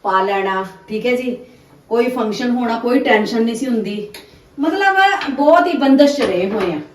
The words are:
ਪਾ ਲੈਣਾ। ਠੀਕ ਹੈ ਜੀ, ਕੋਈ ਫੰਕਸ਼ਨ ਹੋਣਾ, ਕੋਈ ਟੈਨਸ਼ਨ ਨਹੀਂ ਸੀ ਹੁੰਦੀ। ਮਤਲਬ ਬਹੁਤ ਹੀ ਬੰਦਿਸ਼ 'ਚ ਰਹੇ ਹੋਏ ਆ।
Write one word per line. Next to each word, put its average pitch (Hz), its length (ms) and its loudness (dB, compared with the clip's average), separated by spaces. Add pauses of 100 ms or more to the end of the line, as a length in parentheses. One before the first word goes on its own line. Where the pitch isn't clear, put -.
ਪਾ 190 200 0
ਲੈਣਾ। 190 440 -2 (220)
ਠੀਕ 214 180 -6
ਹੈ 247 100 0
ਜੀ, 254 200 -6 (520)
ਕੋਈ 240 180 0
ਫੰਕਸ਼ਨ 240 440 -4
ਹੋਣਾ, 240 280 -2
ਕੋਈ 247 220 0
ਟੈਨਸ਼ਨ 220 420 0
ਨਹੀਂ 233 120 0
ਸੀ 269 120 -6
ਹੁੰਦੀ। 208 420 -4 (520)
ਮਤਲਬ 381 360 0 (340)
ਬਹੁਤ 302 360 4
ਹੀ 349 60 -2
ਬੰਦਿਸ਼ 277 440 4
'ਚ 277 40 -4
ਰਹੇ 190 300 0
ਹੋਏ 196 220 -2
ਆ। 151 80 -6 (140)